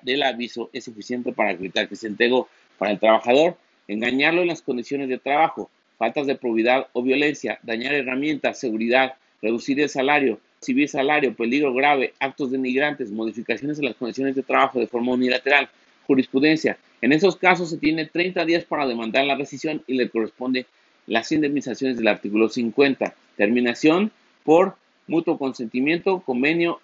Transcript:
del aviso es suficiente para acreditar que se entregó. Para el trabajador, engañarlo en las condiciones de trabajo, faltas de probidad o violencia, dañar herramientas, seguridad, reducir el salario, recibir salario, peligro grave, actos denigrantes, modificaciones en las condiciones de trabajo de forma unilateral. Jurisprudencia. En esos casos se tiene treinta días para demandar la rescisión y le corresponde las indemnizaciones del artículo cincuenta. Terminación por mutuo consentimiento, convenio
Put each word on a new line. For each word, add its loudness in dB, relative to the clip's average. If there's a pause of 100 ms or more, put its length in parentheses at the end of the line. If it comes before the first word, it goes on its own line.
del -2
aviso -4
es -12
suficiente -8
para 0
acreditar -4
que -12
se -10
entregó. 0 (300)
Para 0
el -2
trabajador, 4 (300)
engañarlo 2
en 2
las -4
condiciones -6
de -2
trabajo, 0 (260)
faltas -2
de 0
probidad 0
o -2
violencia, 0
dañar -4
herramientas, -4
seguridad, 0 (260)
reducir -2
el 0
salario, 0 (200)
recibir 0
salario, 0
peligro 0
grave, 0
actos -4
denigrantes, -2
modificaciones -6
en -2
las -6
condiciones -4
de -2
trabajo 0
de 0
forma -2
unilateral. 0 (380)
Jurisprudencia. 2 (240)
En 4
esos 4
casos 2
se -6
tiene 0
treinta -2
días 0
para -2
demandar 0
la 0
rescisión -6
y -4
le 0
corresponde -4 (400)
las -2
indemnizaciones -2
del 2
artículo 2
cincuenta. 0 (220)
Terminación 2 (320)
por 4 (300)
mutuo 0
consentimiento, -2
convenio 0